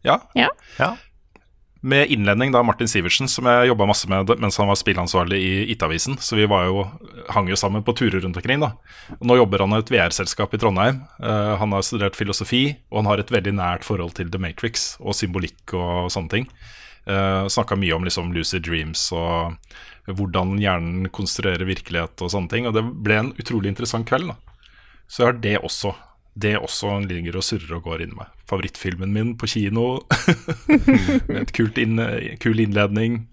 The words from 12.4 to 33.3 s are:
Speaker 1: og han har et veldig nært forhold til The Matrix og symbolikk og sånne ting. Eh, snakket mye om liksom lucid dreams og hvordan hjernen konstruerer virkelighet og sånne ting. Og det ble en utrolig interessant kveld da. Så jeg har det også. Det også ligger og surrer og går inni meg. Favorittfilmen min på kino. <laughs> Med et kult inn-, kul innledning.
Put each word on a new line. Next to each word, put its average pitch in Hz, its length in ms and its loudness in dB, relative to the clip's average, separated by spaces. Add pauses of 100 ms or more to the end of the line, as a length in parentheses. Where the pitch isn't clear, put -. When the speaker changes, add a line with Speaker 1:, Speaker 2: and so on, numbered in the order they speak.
Speaker 1:
og 107 80 0
han 104 60 2
har 101 120 4
et 104 140 -4
veldig 101 240 0
nært 87 320 -2
forhold 87 240 -4
til 87 160 -6
The 92 100 -6
Matrix - 600 -6
og 101 160 -4
symbolikk 90 560 -6
og 87 400 -2
sånne 85 160 -6
ting. 117 220 -2 (580)
Eh, 98 400 0
snakket 104 320 0
mye 82 160 2
om 90 80 -2
liksom 87 300 -4
lucid 87 280 -2
dreams 80 500 -4
og 85 440 -2 (500)
hvordan 92 540 -2
hjernen 90 480 0
konstruerer 92 560 -2
virkelighet 87 560 -4
og 90 80 -4
sånne 92 220 -2
ting. 120 180 -2
Og 107 80 -2
det 110 80 2
ble 107 380 0
en - 180 -4
utrolig 101 320 -2
interessant 117 340 -4
kveld 156 220 0
da. 117 80 -10 (720)
Så - 160 0
jeg 123 80 6
har 117 80 -6
det 104 240 0
også. - 300 -4 (460)
Det 104 200 2
også 101 320 -4 (160)
ligger 85 280 -6
og 95 60 -4
surrer 82 340 -6
og 82 60 -8
går 82 220 -6
inni - 100 -12
meg. - 140 -14 (200)
Favorittfilmen 92 640 -4
min 110 240 0
på 113 140 -6
kino. 117 480 0 (160)
<laughs> 262 1120 2
Med - 160 -2
et - 100 -6
kult 113 280 0
inn-, 113 200 2 (400)
kul 113 220 2
innledning. 107 720 2